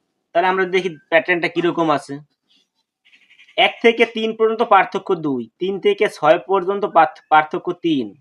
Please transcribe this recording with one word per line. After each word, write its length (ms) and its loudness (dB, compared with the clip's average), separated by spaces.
তাহলে 120 0
আমরা 180 0
দেখি 240 -4
প্যাটার্নটা 400 0
কিরকম 420 -2
আছে। 220 -4
এক 240 2
থেকে 240 4
তিন 300 -6
পর্যন্ত 280 0
পার্থক্য 520 0
দুই, 280 -4
তিন 200 -4
থেকে 300 0
ছয় 380 2
পর্যন্ত 380 -2
পার্থ-, 440 0
পার্থক্য 380 0
তিন 240 -2